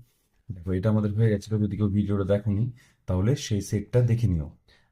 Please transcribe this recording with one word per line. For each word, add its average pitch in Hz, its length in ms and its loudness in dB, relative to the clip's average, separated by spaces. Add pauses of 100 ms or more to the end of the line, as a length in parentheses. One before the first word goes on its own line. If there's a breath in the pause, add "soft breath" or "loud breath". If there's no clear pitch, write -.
(500)
দেখো, 92 240 -10
এটা 92 160 0
আমাদের 107 240 0
হয়ে 113 180 4
গেছিল, 101 280 -2
যদি 104 160 0
কেউ 101 140 0
ভিডিওটা 98 360 0
দেখোনি, 101 380 0 (420 soft breath)
তাহলে 92 300 0
সেই 104 260 -4
সেটটা - 400 0
দেখে 117 260 2
নিও। 80 200 0 (440 soft breath)